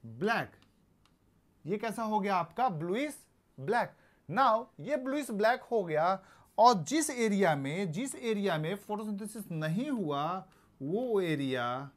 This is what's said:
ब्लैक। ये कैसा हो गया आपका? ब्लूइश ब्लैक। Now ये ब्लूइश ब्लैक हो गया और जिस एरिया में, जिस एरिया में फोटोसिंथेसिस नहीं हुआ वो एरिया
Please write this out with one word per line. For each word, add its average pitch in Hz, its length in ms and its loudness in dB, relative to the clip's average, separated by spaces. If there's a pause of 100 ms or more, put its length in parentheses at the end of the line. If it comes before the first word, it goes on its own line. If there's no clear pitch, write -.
ब्लैक। 143 520 -4 (1080)
ये 190 140 -2
कैसा 226 240 -6
हो 214 180 0
गया 196 160 0
आपका? 226 320 0
ब्लूइश 190 540 -4 (360)
ब्लैक। 185 360 -2 (340)
Now 233 380 4 (140)
ये 254 160 -2
ब्लूइश 269 340 -4
ब्लैक 220 400 2
हो 220 140 2
गया 170 340 2 (400)
और 220 260 8
जिस 302 260 0
एरिया 208 460 4
में, 151 360 -4
जिस 254 220 -4
एरिया 208 440 0
में 160 180 -2
फोटोसिंथेसिस 208 760 -8
नहीं 165 380 -2
हुआ 151 360 -2 (540)
वो 202 400 0
एरिया 135 760 -2